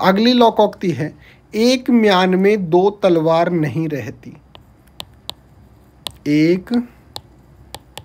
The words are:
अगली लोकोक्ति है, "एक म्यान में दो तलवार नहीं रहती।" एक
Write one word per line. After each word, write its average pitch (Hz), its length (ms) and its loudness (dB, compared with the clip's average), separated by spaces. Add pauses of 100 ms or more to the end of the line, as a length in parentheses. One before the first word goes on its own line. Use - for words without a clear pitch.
अगली 214 320 2
लोकोक्ति 214 580 2
है, 151 260 -8 (380)
"एक 254 340 0
म्यान 190 460 2
में 196 340 0
दो 180 200 2
तलवार 170 640 0
नहीं 160 380 -4
रहती।" 131 480 -12 (1900)
एक 180 600 0 (1160)